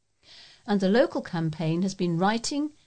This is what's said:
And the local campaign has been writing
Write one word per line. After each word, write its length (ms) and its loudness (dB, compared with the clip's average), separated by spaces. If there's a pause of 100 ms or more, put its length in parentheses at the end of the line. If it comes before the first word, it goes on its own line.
(680)
And 140 2
the 80 2
local 320 2
campaign 600 -2
has 140 -2
been 220 -2
writing 540 -2 (140)